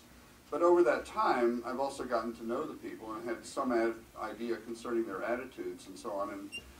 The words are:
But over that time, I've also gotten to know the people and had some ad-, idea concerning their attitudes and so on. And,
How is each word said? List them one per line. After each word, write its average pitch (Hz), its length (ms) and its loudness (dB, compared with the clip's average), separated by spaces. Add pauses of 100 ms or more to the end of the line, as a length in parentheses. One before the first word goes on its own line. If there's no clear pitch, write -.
(500)
But 151 120 2
over 175 220 10
that 139 220 4
time, 123 600 2
I've 123 160 -4
also 135 240 -2
gotten 120 300 0
to 117 120 -10
know 135 160 -2
the - 120 -8
people - 360 -10
and 107 160 -6
had 117 180 -6
some 127 260 -2
ad-, 113 240 4 (260)
idea 110 340 -4
concerning 113 500 -2
their 95 160 -6
attitudes 101 640 -4
and 95 100 -14
so 110 140 -8
on. 101 180 -2
And, 101 200 -10 (300)